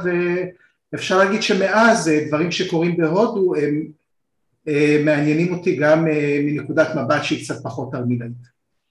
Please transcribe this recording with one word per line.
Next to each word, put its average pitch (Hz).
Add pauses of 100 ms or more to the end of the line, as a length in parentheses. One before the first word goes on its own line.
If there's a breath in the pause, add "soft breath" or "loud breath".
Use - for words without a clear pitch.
(920 soft breath)
ואפשר 185
להגיד 196
שמאז, 190
אה, 151
דברים 160
שקורים 170
בהודו, 180
הם, 151 (800)
אה, 147
מעניינים 151
אותי 170
גם, 156
אה, 147
מנקודת 147
מבט 143
שהיא -
קצת 123
פחות 123
תרמילאית. 120 (380)